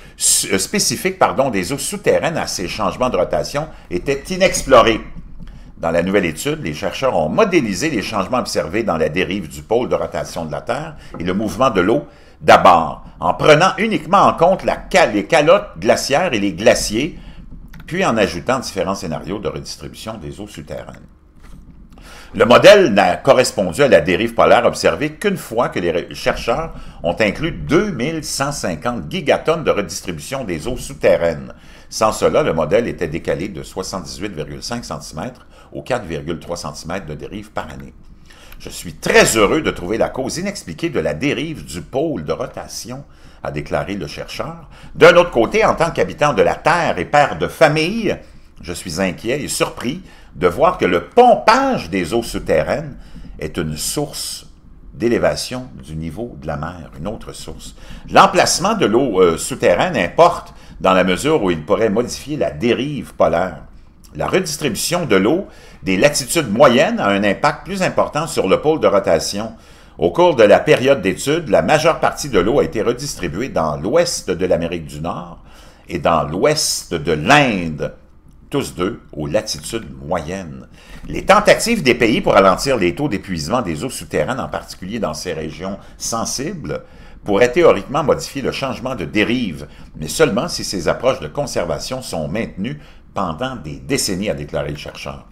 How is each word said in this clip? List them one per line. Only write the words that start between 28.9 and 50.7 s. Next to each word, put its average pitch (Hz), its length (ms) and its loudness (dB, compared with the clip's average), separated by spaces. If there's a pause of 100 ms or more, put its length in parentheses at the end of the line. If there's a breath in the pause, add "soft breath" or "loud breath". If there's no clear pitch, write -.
gigatonnes 156 540 0
de 92 80 2
redistribution 92 720 -6
des 82 240 -6
eaux 127 100 -4
souterraines. 78 760 0 (360 loud breath)
Sans 110 220 2
cela, 101 320 2
le 101 100 0
modèle 80 340 2
était 82 200 -4
décalé 78 400 -4
de 69 160 -12
soixante-dix-huit 92 720 -10
virgule 73 280 -10
cinq 120 220 -8
centimètres 80 640 -12 (240 soft breath)
au 69 100 -12
quatre 113 240 -4
virgule 78 340 -8
trois 85 180 -8
centimètres 80 500 -10
de 76 80 -10
dérive 87 360 -14
par 80 200 -10
année. « 67 240 -16 (640 loud breath)
Je - 100 -14
suis - 260 -14
très 180 420 2
heureux 110 240 4
de 101 80 -2
trouver 90 300 -2
la 85 100 2
cause - 280 -6
inexpliquée 165 520 -8
de 123 100 -2
la 80 140 0
dérive 127 500 -4
du 78 180 -10
pôle 123 440 -4
de 78 80 -2
rotation », 123 720 -10 (380 soft breath)
a 69 80 -8
déclaré 73 420 -4
le 82 140 -6
chercheur. 147 600 -12 (280 loud breath)
D'un 170 200 8
autre 175 160 6
côté, 110 320 2
en 107 120 4
tant 165 160 0
qu'habitant 123 420 0
de 95 80 4
la 82 140 2
Terre 151 420 2
et 87 80 -2
père 131 320 2
de 82 100 -2
famille, 156 680 2 (440 soft breath)
je 85 120 -10
suis 82 260 -6
inquiet 104 440 -2
et 92 40 -6
surpris 156 540 -4 (320 loud breath)
de 82 140 2
voir 139 320 2